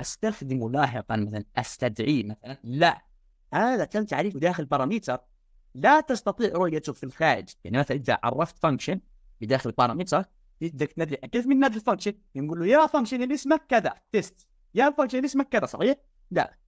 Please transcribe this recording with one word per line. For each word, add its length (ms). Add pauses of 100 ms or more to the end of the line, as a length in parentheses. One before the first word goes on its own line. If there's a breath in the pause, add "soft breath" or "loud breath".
استخدمه 680
لاحقا 460
مثلًا 300 (120)
استدعيه 640
مثلًا؟ 400
لا. 420 (460)
هذا 320
تم 200
تعريفه 340
داخل 260
بارامتر 540 (560)
لا 240
تستطيع 540
رؤيته 400
في 100
الخارج. 460 (140)
يعني 140
مثلًا 200
إذا 260
عرفت 340
فانكشن 420 (420)
بداخل 300
بارامتر، 520 (380)
بدك 300
تنادي، 240
كيف 320
بننادي 280
الفانكشن؟ 380 (220)
بنقول 240
له: 60
"يا 220
فانكشن 360
اللي 100
اسمك 360
كذا، 260 (160)
تيست." 360 (280)
يا 140
فانكشن 280
اللي 80
اسمك 240
كذا، 160
صحيح؟ 300 (360)
لا، 260 (100)